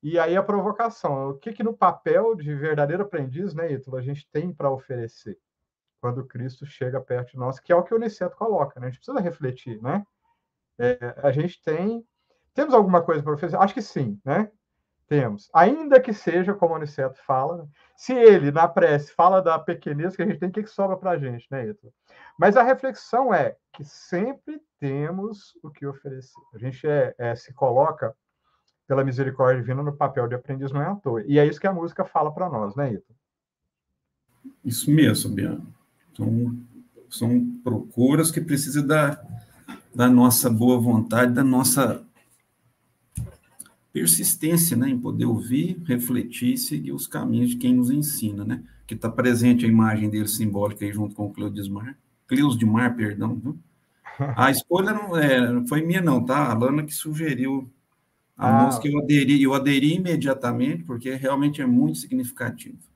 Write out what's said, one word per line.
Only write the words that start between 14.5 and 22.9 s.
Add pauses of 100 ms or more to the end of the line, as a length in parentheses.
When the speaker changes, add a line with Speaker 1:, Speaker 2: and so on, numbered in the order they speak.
Speaker 1:
Temos.
Ainda
que
seja,
como
o
Aniceto
fala,
né? (260)
Se
ele,
na
prece,
fala
da
pequenez
que
a
gente
tem,
o
que
que
sobra
pra
gente,
né,
Ítalo? (440)
Mas
a
reflexão